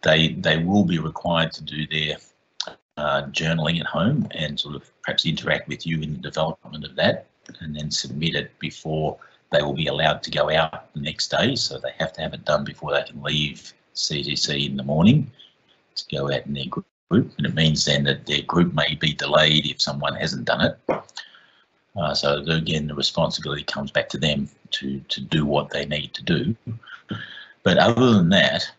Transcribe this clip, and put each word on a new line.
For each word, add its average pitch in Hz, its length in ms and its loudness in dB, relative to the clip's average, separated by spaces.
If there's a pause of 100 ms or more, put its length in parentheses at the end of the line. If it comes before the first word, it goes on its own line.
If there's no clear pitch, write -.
they, 80 300 4
they 80 240 0
will 92 280 4
be 85 140 2
required 80 540 0
to 78 100 -14
do 76 240 -6
their, 78 300 -4 (800)
uh, 71 300 0
journaling 80 520 0
at - 60 -6
home 101 460 2
and 76 280 -6
sort 71 160 -6
of - 140 -14 (120)
perhaps - 240 -4
interact 73 420 -2
with 71 200 -8
you 80 140 -2
in 78 120 -6
the 65 60 -8
development 78 680 -6
of - 120 -14
that, - 280 2 (360)
and 78 140 -8
then 76 140 -8
submit 76 460 -4
it - 240 -6
before 78 580 -4 (340)
they 76 120 4
will 71 100 -2
be 73 140 -2
allowed 76 360 2
to 76 80 -8
go 76 200 0
out 80 420 0
the 73 80 -8
next 76 280 -6
day. 98 260 2
So 67 240 -4
they 65 200 -6
have 80 140 -2
to 82 80 -10
have 78 120 -6
it - 120 -12
done 73 180 0
before 71 300 -6
they 71 100 0
can 73 180 -12
leave 76 520 -4 (200)
C 73 300 -4
T 71 120 -2
C 71 320 -2
in 67 100 -6
the 67 60 -6
morning 80 480 6 (640)
to - 200 -8
go 69 160 -2
out 67 140 -2
in 69 80 -6
their 67 140 -6
group. - 180 -8 (240)
And - 380 2
it - 80 -2
means 78 280 4
then 71 200 2
that 69 240 -2
their 71 160 0
group 85 320 2
may 73 180 0
be 76 200 0
delayed 76 520 4
if 67 160 -4
someone 71 320 -2
hasn't 73 320 -4
done - 160 0
it. - 420 -2 (960)
Uh, 76 140 0
so 71 300 0
the, 80 140 2
again, 80 280 0
the 76 80 -6
responsibility 73 680 -2
comes 71 260 -6
back - 200 -2
to 67 100 -6
them 73 280 0 (220)
to, 67 300 -4
to - 200 -8
do 73 280 0
what 71 240 0
they 73 160 -4
need 73 260 -6
to - 100 -12
do. 87 320 0 (1080)
But 87 160 6
other 117 340 6
than 87 160 6
that 80 500 4